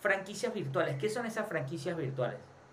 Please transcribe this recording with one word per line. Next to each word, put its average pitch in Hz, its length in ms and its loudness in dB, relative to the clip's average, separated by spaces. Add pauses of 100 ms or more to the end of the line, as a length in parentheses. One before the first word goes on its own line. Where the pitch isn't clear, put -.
franquicias 202 520 0
virtuales? 160 440 2
¿Qué 214 120 2
son 214 160 0
esas 220 220 -2
franquicias 160 500 -2
virtuales? 131 420 0 (340)